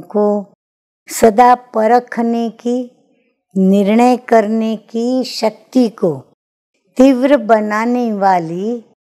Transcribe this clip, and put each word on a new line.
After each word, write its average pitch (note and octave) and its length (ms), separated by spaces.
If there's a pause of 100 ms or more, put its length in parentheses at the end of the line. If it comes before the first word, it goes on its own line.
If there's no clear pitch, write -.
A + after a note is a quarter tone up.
को G#3 180 (840)
सदा A#3 440 (200)
परखने A#3 760 (100)
की, A#3+ 200 (760)
निर्णय G3+ 640
करने A3 560 (120)
की B3 360
शक्ति A#3+ 680
को E3 240 (840)
तीव्र C4+ 400
बनाने A3 760
वाली F#3+ 680 (200)